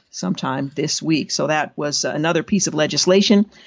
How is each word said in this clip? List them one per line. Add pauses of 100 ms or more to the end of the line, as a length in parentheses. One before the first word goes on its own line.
(120)
sometime
this
week.
So
that
was,
uh,
another
piece
of
legislation (200)